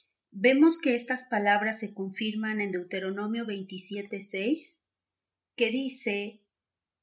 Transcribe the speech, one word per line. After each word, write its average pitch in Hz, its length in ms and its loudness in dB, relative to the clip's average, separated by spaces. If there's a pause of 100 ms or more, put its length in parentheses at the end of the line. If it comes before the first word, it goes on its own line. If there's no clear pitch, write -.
(320)
Vemos 269 480 6
que 247 160 2
estas 247 300 -4
palabras 208 520 2
se 202 160 -8
confirman 214 640 -4
en 202 120 -2
Deuteronomio 196 760 -4
veintisiete 196 720 -8
seis, 202 640 -4 (680)
que 226 160 2
dice, 220 720 -4 (600)